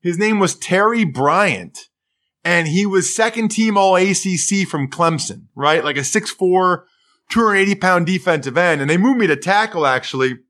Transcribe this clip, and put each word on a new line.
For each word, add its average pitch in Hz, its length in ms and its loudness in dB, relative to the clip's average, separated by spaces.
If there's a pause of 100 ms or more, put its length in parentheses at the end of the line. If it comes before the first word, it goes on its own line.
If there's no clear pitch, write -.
His 175 160 -4
name 208 220 0
was 185 160 0
Terry 214 500 0
Bryant. 143 800 -2 (560)
And 170 240 0
he 190 200 0
was 190 280 0
second 226 340 -2
team 214 280 0
all 190 180 4
A 190 180 2
C 185 220 -2
C 196 300 -2
from 139 240 -4
Clemson, 165 540 -4 (120)
right? 147 280 2
Like 147 140 -4
a 143 60 -4
six 208 280 -4
four, 180 560 0 (420)
two 226 160 0
hundred 202 140 2
eighty 196 160 2
pound 185 320 2
defensive 160 500 0
end. 165 240 2
And 139 80 -2
they 165 80 2
moved 247 220 2
me 208 80 2
to 151 80 2
tackle, 190 500 -2
actually. 131 540 -2 (100)